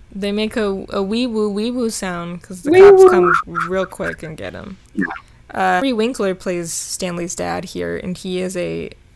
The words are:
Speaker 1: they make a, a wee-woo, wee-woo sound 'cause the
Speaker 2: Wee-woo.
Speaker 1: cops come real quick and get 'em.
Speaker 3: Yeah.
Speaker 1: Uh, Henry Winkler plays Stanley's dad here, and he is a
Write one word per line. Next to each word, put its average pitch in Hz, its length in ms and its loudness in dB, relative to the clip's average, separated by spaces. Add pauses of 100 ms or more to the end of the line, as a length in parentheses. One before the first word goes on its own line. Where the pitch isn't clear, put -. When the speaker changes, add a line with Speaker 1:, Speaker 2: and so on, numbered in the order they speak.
(160)
Speaker 1:
they 202 160 -6
make 214 240 -4
a, 202 340 -4
a 196 140 -2
wee-woo, 220 460 -2
wee-woo 226 400 -4
sound 175 520 -8
'cause 180 220 -18
the 285 80 -2
Speaker 2:
Wee-woo. 381 260 12
Speaker 1:
cops 370 140 10
come 359 220 4 (360)
real 185 160 -2
quick 165 380 -10
and 160 140 -12
get 92 180 -10
'em. - 220 -14 (180)
Speaker 3:
Yeah. 190 100 -2 (480)
Speaker 1:
Uh, 185 220 2
Henry 262 180 0
Winkler 220 420 -2
plays 175 380 -6
Stanley's 175 640 -8
dad 175 300 -6
here, 170 320 -6
and 180 200 -8
he 180 240 -6
is 185 160 -6
a 165 320 -6 (260)